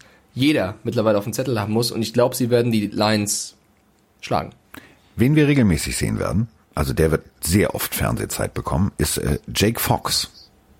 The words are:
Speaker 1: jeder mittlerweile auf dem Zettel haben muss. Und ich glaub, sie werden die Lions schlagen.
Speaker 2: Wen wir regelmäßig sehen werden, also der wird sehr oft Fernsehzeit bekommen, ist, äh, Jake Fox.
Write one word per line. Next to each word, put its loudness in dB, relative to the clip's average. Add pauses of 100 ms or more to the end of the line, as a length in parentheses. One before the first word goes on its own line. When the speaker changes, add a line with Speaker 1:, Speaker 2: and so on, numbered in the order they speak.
(340)
Speaker 1:
jeder 0 (100)
mittlerweile 2
auf -2
dem -6
Zettel -2
haben -4
muss. 0
Und -4
ich -6
glaub, 2
sie -2
werden 2
die 2
Lions -2 (640)
schlagen. -4 (640)
Speaker 2:
Wen 4
wir 6
regelmäßig 2
sehen -2
werden, -2 (260)
also -2
der 2
wird 0 (180)
sehr 2
oft -6
Fernsehzeit -4
bekommen, -2
ist, -2
äh, -2 (140)
Jake 0
Fox. -2 (500)